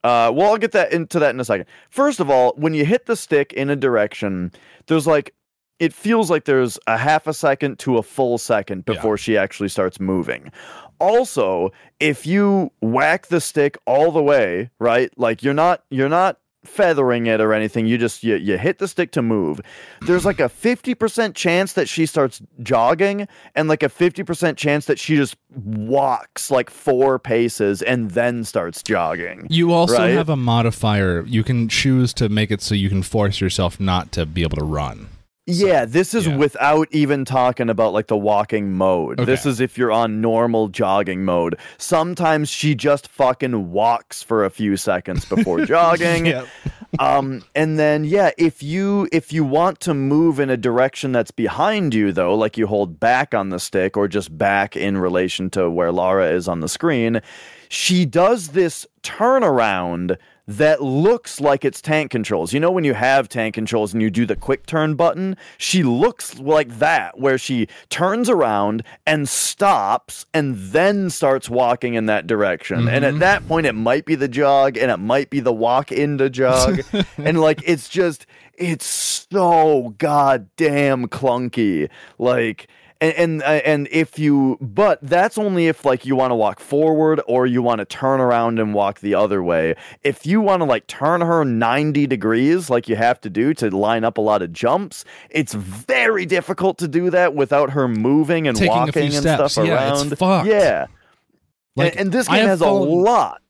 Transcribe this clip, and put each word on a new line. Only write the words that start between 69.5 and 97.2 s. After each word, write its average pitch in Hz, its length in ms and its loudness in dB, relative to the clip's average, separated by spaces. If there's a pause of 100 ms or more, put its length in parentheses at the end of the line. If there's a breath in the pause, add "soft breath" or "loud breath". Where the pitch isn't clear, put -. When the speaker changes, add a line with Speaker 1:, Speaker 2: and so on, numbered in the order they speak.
Speaker 1:
and 143 220 0
then 175 540 0
starts 135 380 0
walking 120 460 0
in 110 120 0
that 104 200 0
direction. 104 600 -2
And 131 160 0
at 135 80 2
Speaker 2:
Mm-hmm. 147 80 -4
Speaker 1:
that 196 280 2
point, 160 180 0
it 120 80 0
might 117 300 0
be 156 120 0
the 139 120 -2
jog 139 480 2
and 123 140 0
it 107 80 0
might 123 320 0
be 143 100 -4
the 123 120 0
walk 117 400 0
into 143 360 0
jog. 127 580 2
Speaker 2:
<laughs> - 320 -4
Speaker 1:
And, 156 220 0
like, 156 240 2
it's 165 240 -2
just, 175 380 -2 (320 soft breath)
it's 175 260 -4
so 156 1120 0
goddamn 143 1080 0
clunky. 117 800 -2 (300 loud breath)
Like, 120 480 -2 (340 soft breath)
and, 160 140 0
and, 160 280 0
uh, 135 40 -4
and 147 440 0
if 160 280 -2
you, 143 420 2
but 151 420 0
that's 175 340 0
only 190 300 0
if, 160 180 -2
like, 131 220 0
you 135 80 0
wanna 127 220 2
walk 104 240 0
forward 156 680 2
or 127 200 2
you 123 140 2
wanna 117 240 0
turn 135 360 -2
around 117 400 2
and 107 140 -2
walk 101 260 0
the 101 160 -2
other 101 260 2
way. 82 320 0 (300 loud breath)
If 139 200 -2
you 190 160 2
wanna, 190 260 2
like, 120 200 0
turn 165 340 -2
her 165 240 2
ninety 139 640 0
degrees, 131 640 0
like 120 180 0
you 113 80 0
have 120 260 2
to 110 80 -8
do 117 240 0
to 107 220 -2
line 110 280 2
up 113 140 -2
a - 20 -2
lot 107 220 2
of 85 100 -6
jumps, 147 520 -2 (260 loud breath)
it's 151 220 -4
very 185 760 -4
difficult 180 520 -2
to 175 100 -4
do 175 220 0
that 175 240 2